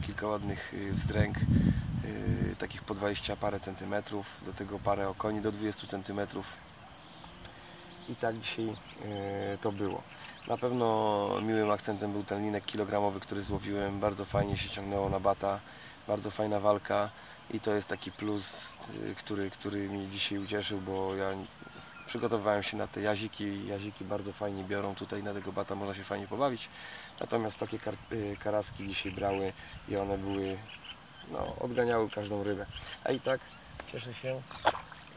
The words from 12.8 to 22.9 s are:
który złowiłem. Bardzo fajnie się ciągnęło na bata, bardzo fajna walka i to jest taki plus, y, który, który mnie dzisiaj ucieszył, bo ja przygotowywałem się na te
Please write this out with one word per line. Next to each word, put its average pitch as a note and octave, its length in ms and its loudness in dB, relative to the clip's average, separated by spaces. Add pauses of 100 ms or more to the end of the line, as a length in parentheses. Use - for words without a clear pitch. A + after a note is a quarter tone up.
który G2+ 220 -4
złowiłem. G2+ 580 0
Bardzo G2+ 260 2
fajnie G2+ 320 4
się - 120 -2
ciągnęło G2 400 2
na G2 100 4
bata, G2 400 4 (480)
bardzo G#2 240 0
fajna G#2 280 4
walka G#2 500 4 (420)
i A2 80 0
to G#2+ 140 2
jest G#2 140 2
taki G2 240 -2
plus, - 680 -2 (340)
y, G2+ 40 -6
który, G2 340 -2
który G2+ 400 -2
mnie G2 180 -2
dzisiaj G2 320 0
ucieszył, G2+ 400 0
bo F#2+ 360 0
ja F#2+ 120 2 (800)
przygotowywałem G#2+ 560 4
się - 140 0
na G#2 100 0
te - 140 -4